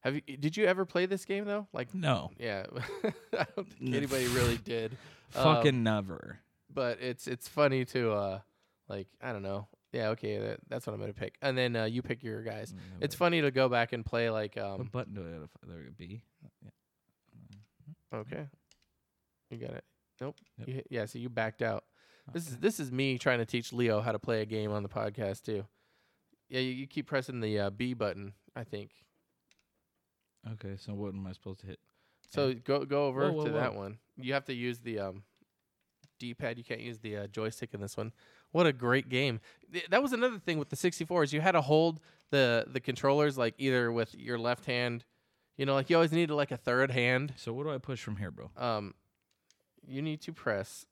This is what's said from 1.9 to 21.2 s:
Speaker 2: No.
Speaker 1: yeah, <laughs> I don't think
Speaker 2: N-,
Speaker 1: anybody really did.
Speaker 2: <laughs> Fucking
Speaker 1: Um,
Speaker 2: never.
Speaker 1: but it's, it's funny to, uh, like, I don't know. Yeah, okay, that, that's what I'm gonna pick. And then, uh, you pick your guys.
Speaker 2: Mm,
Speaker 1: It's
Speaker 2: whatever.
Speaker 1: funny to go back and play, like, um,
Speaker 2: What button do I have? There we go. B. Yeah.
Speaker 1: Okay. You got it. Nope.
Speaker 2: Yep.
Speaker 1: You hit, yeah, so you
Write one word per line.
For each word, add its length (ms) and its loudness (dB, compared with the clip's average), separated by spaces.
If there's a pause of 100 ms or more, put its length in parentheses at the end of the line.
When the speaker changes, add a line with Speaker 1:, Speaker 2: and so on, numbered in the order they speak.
Speaker 2:
No. 420 0
Speaker 1:
yeah, 320 -4
<laughs> 340 -8 (300)
I 120 2 (100)
don't 120 -6
think 220 -18
Speaker 2:
N-, 60 0
Speaker 1:
anybody 320 0
really 300 4
did. 380 -4 (180)
Speaker 2:
<laughs> 160 -20
Fucking 480 6
Speaker 1:
Um, 60 2
Speaker 2:
never. 560 -2 (320)
Speaker 1:
but 300 -2
it's, 260 -6
it's 200 -6
funny 380 4
to, 260 2
uh, 280 0 (480)
like, 200 -6 (140)
I 120 -6
don't 80 -4
know. 260 -4 (240)
Yeah, 180 -2
okay, 280 -2
that, 300 -4
that's 180 -8
what 80 -6
I'm 60 -8
gonna 140 -6
pick. 280 -8
And 160 0
then, 180 2
uh, 100 2
you 180 0
pick 180 -6
your 220 -6
guys. 300 -8
Speaker 2:
Mm, 40 -14 (240)
Speaker 1:
It's 140 -2
Speaker 2:
whatever. 20 -12
Speaker 1:
funny 240 4
to 100 4
go 160 6
back 260 4
and 120 -4
play, 240 2
like, 280 -2
um, 220 -4
Speaker 2:
What 120 -6
button 240 -6
do 120 -8
I 120 -10
have? 100 -12 (160)
There 120 -14
we 80 -14
go. 120 -18
B. 240 -12 (400)
Yeah. 80 -20 (1400)
Speaker 1:
Okay. 320 -8 (1040)
You 80 -12
got 140 -8
it. 120 -12 (380)
Nope. 140 -8 (240)
Speaker 2:
Yep. 80 -10
Speaker 1:
You 80 -6
hit, 160 -8
yeah, 140 -2
so 120 -12
you 120 -6